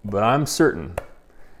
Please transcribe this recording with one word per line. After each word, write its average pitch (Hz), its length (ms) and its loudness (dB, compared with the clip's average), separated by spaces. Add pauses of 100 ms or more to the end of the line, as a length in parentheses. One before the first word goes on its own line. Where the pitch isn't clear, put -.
but 101 200 -2
I'm 135 240 2
certain 87 480 0 (640)